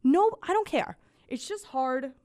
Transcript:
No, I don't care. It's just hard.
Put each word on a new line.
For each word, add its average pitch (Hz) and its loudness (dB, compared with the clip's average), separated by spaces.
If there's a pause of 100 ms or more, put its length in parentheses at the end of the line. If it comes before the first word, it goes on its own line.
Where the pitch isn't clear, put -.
No, 370 4
I 359 -2
don't 427 0
care. - -4 (320)
It's - -10
just 403 -10
hard. 262 -4 (120)